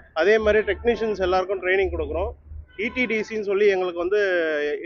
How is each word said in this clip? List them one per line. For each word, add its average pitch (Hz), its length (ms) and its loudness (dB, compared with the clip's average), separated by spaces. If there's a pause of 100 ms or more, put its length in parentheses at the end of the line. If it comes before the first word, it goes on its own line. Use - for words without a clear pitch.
(120)
அதே 196 260 4
மாதிரி 208 340 2
டெக்னீஷியன்ஸ் 214 480 0
எல்லாருக்கும் 185 420 0
ட்ரைனிங் 185 280 2
கொடுக்குறோம். 165 400 -4 (480)
இ 214 140 -4
டி 247 140 -2
டி 220 140 -2
சின்னு 214 200 -6
சொல்லி 202 260 2
எங்களுக்கு 185 320 2
வந்து, 185 220 0 (640)